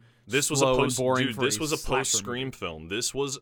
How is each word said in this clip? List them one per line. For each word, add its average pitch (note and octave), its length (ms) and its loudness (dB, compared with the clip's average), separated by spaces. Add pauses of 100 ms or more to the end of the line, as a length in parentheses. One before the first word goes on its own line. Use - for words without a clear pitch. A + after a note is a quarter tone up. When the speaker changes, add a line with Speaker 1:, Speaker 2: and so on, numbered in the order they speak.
(280)
Speaker 1:
This C#3 220 2
was D3 100 0
Speaker 2:
slow C3+ 140 6
Speaker 1:
a B2+ 40 4
post, B2+ 200 2
Speaker 2:
and C3 80 0
boring B2+ 220 2
Speaker 1:
dude, A#2+ 80 -4
Speaker 2:
for C3 60 -4
Speaker 1:
this C3+ 160 2
Speaker 2:
a - 40 -2
Speaker 1:
was D3+ 100 -2
a D3+ 60 0
Speaker 2:
slasher - 220 0
Speaker 1:
post B2+ 140 0
Scream B2 340 -2
Speaker 2:
movie. B2+ 100 -10
Speaker 1:
film. D#2+ 300 -8
This G#2+ 260 -2
was, C3+ 280 -4